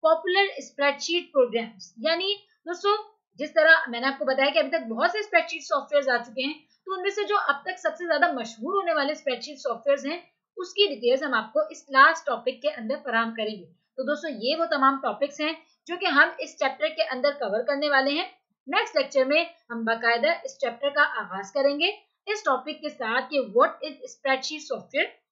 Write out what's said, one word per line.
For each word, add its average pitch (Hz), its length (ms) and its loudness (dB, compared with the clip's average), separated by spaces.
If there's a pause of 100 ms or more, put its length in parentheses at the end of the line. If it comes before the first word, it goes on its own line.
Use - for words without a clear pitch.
popular 359 460 4 (100)
spreadsheet 277 720 -2
programs। 226 680 0
यानी 349 340 0 (320)
दोस्तों, 403 300 0 (420)
जिस 294 140 -6
तरह 320 360 6
मैंने 233 180 -4
आपको 269 180 -2
बताया 269 260 2
कि 285 80 2
अभी 277 120 0
तक 320 180 -2
बहुत 262 240 0
से 427 100 -4
spreadsheet 330 400 -2
softwares 277 460 0
आ 247 100 2
चुके 233 240 -8
हैं, 294 120 -4 (320)
तो 381 100 -6
उनमें 381 140 -2
से 403 140 -4
जो 403 120 0
अब - 300 0
तक 359 120 -8
सबसे 339 280 -6
ज्यादा 311 260 2
मशहूर 233 420 -8
होने 349 200 0
वाले 294 220 -2
spreadsheet 269 440 -8
softwares 254 460 -2
हैं 339 160 -8 (340)
उसकी 381 320 0
details 254 340 0
हम 269 120 -4
आपको 277 360 -2
इस 302 200 -18
last 294 360 6
topic 247 360 -4
के 294 80 0
अंदर 247 280 -6
फराहम 226 340 -2
करेंगे। 214 320 -8
तो - 400 -14
दोस्तों, 294 280 -4
ये 240 240 -2
वो 330 120 0
तमाम 277 340 2
topics 277 380 -4
हैं 311 160 -4 (300)
जो 339 100 6
कि 381 120 0
हम 320 340 6
इस - 140 -12
chapter 285 340 0
के 311 140 -2
अंदर 277 320 0
cover 220 280 -2
करने 285 260 0
वाले 269 220 4
हैं। 339 140 -2 (400)
Next 359 300 -2
lecture 269 280 2
में 311 220 2 (240)
हम 226 140 -8
बाकायदा 233 480 2 (120)
इस - 120 -14
chapter 269 340 -4
का 294 120 2 (180)
आगाज 196 320 -10
करेंगे 285 400 0 (340)
इस 415 180 -6
topic 269 340 -2
के 302 120 -8
साथ 247 380 -4
कि 294 100 -2 (140)
what 285 300 2
is 294 120 -8 (140)
spreadsheet 269 560 -4
software? 269 420 -4 (260)